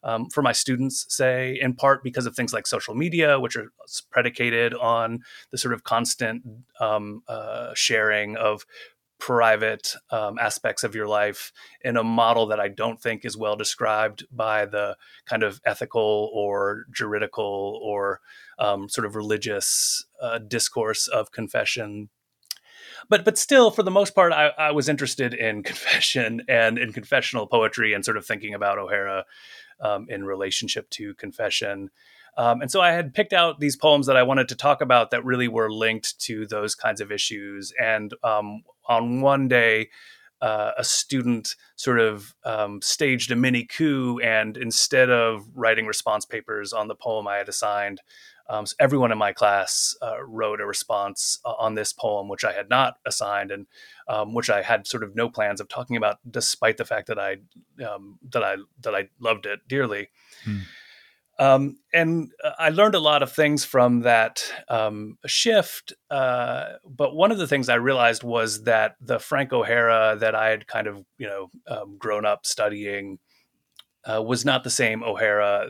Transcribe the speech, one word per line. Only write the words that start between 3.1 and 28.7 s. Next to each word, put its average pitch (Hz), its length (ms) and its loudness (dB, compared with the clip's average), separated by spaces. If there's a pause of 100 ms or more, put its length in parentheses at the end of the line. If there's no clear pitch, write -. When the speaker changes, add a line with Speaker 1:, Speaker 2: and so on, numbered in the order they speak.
Speaker 1:
which - 180 -4
are 110 140 -10 (120)
s-, - 280 -14
predicated 117 640 2
on 117 460 0 (300)
the 131 60 -8
sort 120 160 -2
of 110 100 -8
constant, 117 600 -2 (360)
um, 107 480 -4
uh, 117 460 -10
sharing 107 640 0
of 110 280 -2 (520)
private, 110 800 2 (160)
um, 107 260 -4
aspects 113 460 -2
of 107 100 -4
your 107 140 -4
life 104 440 -2 (300)
in 123 160 -2
a 113 60 2
model 113 440 4
that 107 120 0
I 101 80 0
don't 113 340 -4
think 113 240 -6
is 107 100 -8
well 107 200 -2
described 107 760 -2
by 110 340 0
the 101 300 -4 (300)
kind 113 160 -2
of 101 240 -2
ethical 107 680 0
or 101 600 -2
juridical 104 880 -4
or, 101 380 -4 (380)
um, 101 280 -2
sort 113 180 -4
of 104 100 -8
religious, 107 880 -2 (160)
uh, 117 160 -4
discourse 110 680 -2
of 110 240 -2
confession. 107 800 -6 (1000)
But, 196 160 4
but 214 120 2
still, 247 340 6
for 214 120 0
the 185 80 2
most 196 240 2
part, 175 180 6
I, 151 240 4
I 156 140 2
was 147 180 0
interested 135 440 -2
in 110 300 -2
<laughs> - 80 -6
confession - 760 0
and 117 300 4
in 120 160 -4
confessional 117 540 -2
poetry 110 460 2
and 98 120 -4
sort 110 120 -2
of 101 80 -8
thinking 104 280 -6
about 101 240 -2